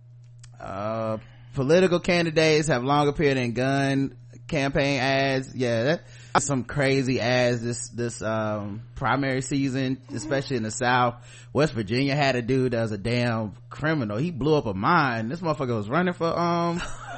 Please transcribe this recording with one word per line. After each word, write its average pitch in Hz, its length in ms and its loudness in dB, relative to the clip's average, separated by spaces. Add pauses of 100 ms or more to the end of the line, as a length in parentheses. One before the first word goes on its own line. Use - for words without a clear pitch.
(600)
Uh, 110 580 -4 (380)
political 170 440 4
candidates 160 680 2
have 127 160 2
long 147 240 4
appeared 139 300 2
in 120 160 -2
gun 135 600 0 (320)
campaign 139 520 0
ads. 135 560 0
Yeah, 120 280 0
that, 156 200 0 (400)
some 135 200 -2
crazy 135 560 0
ads 123 420 2
this, 120 280 -6
this, 120 320 -6
um, 107 640 -4 (120)
primary 131 460 0
season, 131 580 -2 (140)
especially 139 440 -2
in 110 60 -2
the 110 80 -4
South. 123 440 2 (380)
West 147 200 2
Virginia 120 420 0
had 139 200 2
a 120 60 0
dude 127 320 0
that 117 80 0
was 113 100 -2
a 107 60 -4
damn 117 560 -2 (160)
criminal. 143 480 -2
He 165 140 -2
blew 151 240 2
up 143 100 2
a 107 80 -2
mine. 117 560 2
This 160 120 -6
motherfucker 139 340 -2
was 104 140 -4
running 175 240 2
for, 165 240 -2
um, 170 440 0 (360)